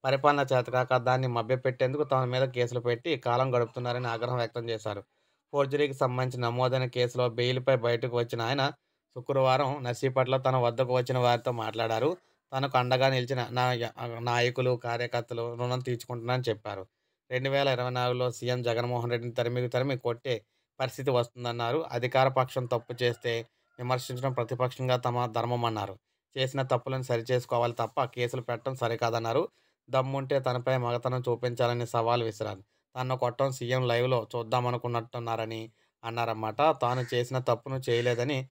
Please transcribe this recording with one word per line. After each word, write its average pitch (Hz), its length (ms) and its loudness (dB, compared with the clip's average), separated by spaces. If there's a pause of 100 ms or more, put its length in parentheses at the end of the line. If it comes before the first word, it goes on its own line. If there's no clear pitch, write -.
పరిపాలన 139 380 4
చేతకాక 127 540 2
దాన్ని 127 320 2
మభ్యపెట్టేందుకు 127 760 0
తమ 135 200 2
మీద 127 240 0
కేసులు 123 320 -2
పెట్టి 120 360 -2
కాలం 123 340 0
గడుపుతున్నారని 120 580 -2
ఆగ్రహం 120 300 -2
వ్యక్తం 117 300 -4
చేశారు. 107 340 -6 (500)
ఫోర్జరీకి 139 420 2
సంబంధించి 127 460 0
నమోదైన 127 460 2
కేసులో 123 420 0
బెయిల్‌పై 127 480 2
బయటకు 120 400 0
వచ్చిన 117 260 -2
ఆయన 131 200 0 (540)
శుక్రవారం 131 540 2 (120)
నర్సీపట్ల 127 540 2
తన 131 200 2
వద్దకు 123 360 2
వచ్చిన 127 260 2
వారితో 120 340 4
మాట్లాడారు. 113 580 0 (420)
తనకు 135 260 0
అండగా 127 300 4
నిలిచిన 127 320 0 (100)
నా-, 123 420 0 (280)
నాయకులు, 123 560 2
కార్యకర్తలు 117 680 -4 (100)
రుణం 123 260 -2
తీర్చుకుంటున్నానని 123 680 -4
చెప్పారు. 101 360 -4 (460)
రెండు 127 200 -2
వేల 139 180 2
ఇరవై 123 240 0
నాలుగులో 123 380 0
సీఎం 123 320 -2
జగన్మోహన్ 120 500 0
రెడ్డిని 120 220 -4
తరిమి 123 340 0
తరిమి 131 280 0
కొట్టే 120 380 -4 (460)
పరిస్థితి 131 300 -2
వస్తుందన్నారు. 120 680 0 (120)
అధికార 127 360 4
పక్షం 131 380 2
తప్పు 120 280 -2
చేస్తే 120 400 0 (440)
విమర్శించడం 127 540 -2
ప్రతిపక్షంగా 127 640 0
తమ 123 300 0
ధర్మమన్నారు. 113 680 -2 (420)
చేసిన 135 260 -2
తప్పులను 131 420 -2
సరిచేసుకోవాలి 120 680 0
తప్ప 120 300 -2
కేసులు 123 380 -4
పెట్టడం 123 340 -6
సరికాదన్నారు. 117 680 0 (460)
దమ్ముంటే 135 520 0
తనపై 127 360 0
మగతనం 123 440 -2
చూపించాలని 120 680 0
సవాల్ 117 360 2
విసిరారు. 104 400 -6 (320)
తనను 127 220 -2
కొట్టడం 127 360 0
సీఎం 127 340 -2
లైవ్లో 123 320 2 (100)
చూద్దామనుకున్నట్టున్నారని 117 1300 -2 (400)
అన్నారన్నమాట. 113 580 -4 (200)
తాను 123 260 0
చేసిన 123 320 -2
తప్పును 127 400 -2
చేయలేదని 123 600 0 (120)